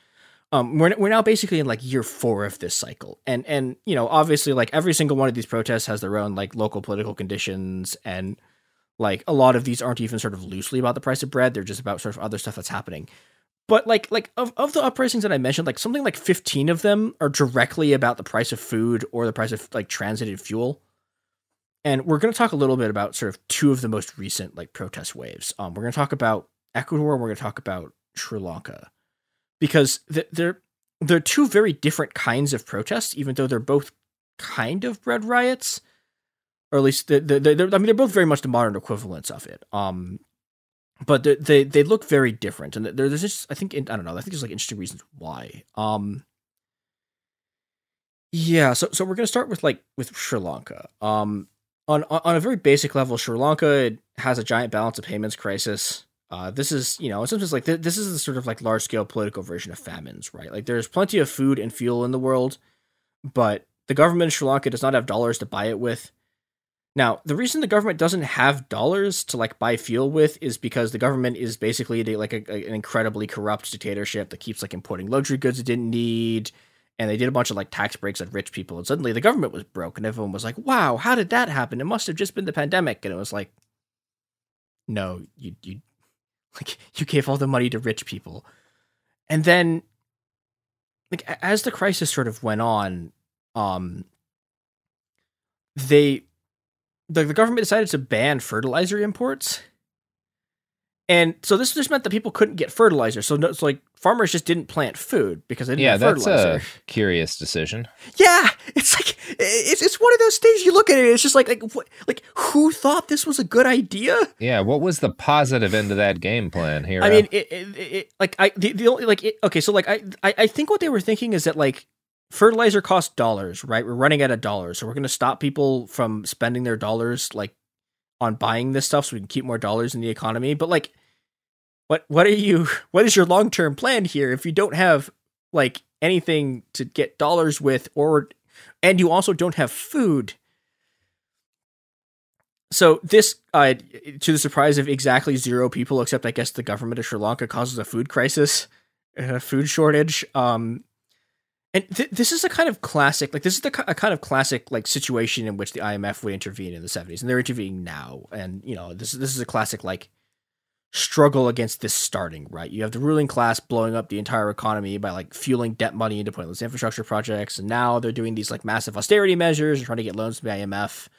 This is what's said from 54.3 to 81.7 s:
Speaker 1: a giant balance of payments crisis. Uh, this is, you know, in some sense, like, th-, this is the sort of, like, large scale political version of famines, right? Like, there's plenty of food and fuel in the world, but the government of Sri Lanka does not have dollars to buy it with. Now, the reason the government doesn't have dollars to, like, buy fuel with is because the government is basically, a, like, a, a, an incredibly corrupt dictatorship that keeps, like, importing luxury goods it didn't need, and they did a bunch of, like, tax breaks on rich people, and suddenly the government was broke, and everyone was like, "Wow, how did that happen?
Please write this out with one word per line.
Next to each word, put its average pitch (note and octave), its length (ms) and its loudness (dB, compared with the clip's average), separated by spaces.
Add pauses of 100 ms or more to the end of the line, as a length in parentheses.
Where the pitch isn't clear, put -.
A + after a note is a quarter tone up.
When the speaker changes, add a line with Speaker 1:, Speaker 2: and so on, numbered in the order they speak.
Speaker 1:
a A2 60 -4
giant A#2 280 -2
balance A2 260 -2
of - 60 -12
payments G#2+ 320 -6
crisis. - 720 -6 (220)
Uh, F2+ 220 -10
this C3+ 220 -4
is, C3 260 -4
you C3+ 100 -8
know, G2+ 120 -4
in A#2+ 80 -4
some A3 100 -2
sense, F3+ 140 -4
like, - 140 -4
th-, E3 160 -2
this E3+ 140 -2
is G#3 140 -6
the D#3+ 80 -6
sort C3+ 180 -6
of, B2+ 120 -8
like, A2+ 140 -8
large A2 200 0
scale G#2+ 220 -4
political G#2 400 -6
version F2 260 -12
of F2 80 -16
famines, D2+ 560 -16
right? - 160 -18
Like, G#2 160 -12
there's A#2+ 220 -2
plenty F#3+ 300 0
of C#3 120 2
food C3+ 300 0
and A2 120 -6
fuel A#2+ 320 -2
in B2 60 -2
the C3 80 -2
world, C3 400 0 (640)
but A2+ 440 0 (200)
the C3+ 80 -2
government E3+ 340 4
of D3 40 -2
Sri C#3 160 -2
Lanka C3+ 220 0
does B2+ 120 -6
not C3+ 120 2
have A#2+ 120 2
dollars A2+ 320 0
to A#2 80 -8
buy G#2 200 -4
it A2 120 -4
with. A#2 320 -6 (840)
Now, A#2+ 280 2
the D3 100 -4
reason B3 260 -2
the C4+ 60 -2
government G#3 320 0
doesn't E3+ 240 0
have C3+ 460 0
dollars F3 560 -2
to, - 120 -8
like, A2+ 220 -4
buy A#2 180 0
fuel B2 340 -2
with D3+ 300 2
is B2+ 180 -6
because A#2 340 -2
the A#2+ 60 -6
government B2+ 380 0
is A2+ 200 -6
basically, A2+ 440 -4 (120)
a, G#2+ 40 -4
like, G#2+ 160 -6
a, G#2+ 160 -8
a, G2+ 180 -8
an A2 80 -8
incredibly G#2+ 520 -4
corrupt G#2 460 -6
dictatorship G2+ 580 -8
that F2+ 100 -16
keeps, - 220 -12
like, G2 100 -12
importing F#2 360 -10
luxury C#3 280 -2
goods C3 220 -2
it B2 80 -10
didn't A#2 240 -2
need, A#2 640 -2 (460)
and A2 120 -2
they G#2+ 60 -2
did B2 100 0
a C3 60 -2
bunch B2 180 0
of, G#2 60 -8
like, G2 160 -8
tax G#2 240 -4
breaks G2 240 -8
on F2+ 100 -12
rich - 220 -8
people, E2+ 260 -12
and F2 80 -10
suddenly C3+ 260 -2
the A#2+ 80 -4
government G3+ 320 2
was F#2 120 -12
broke, E2+ 320 -10
and A2 100 -6
everyone A2 240 -6
was G2 140 -8
like, A2 120 -8
"Wow, G#3+ 400 0
how A#3+ 200 0
did G3 140 -2
that A#3+ 180 0
happen? B2 320 -4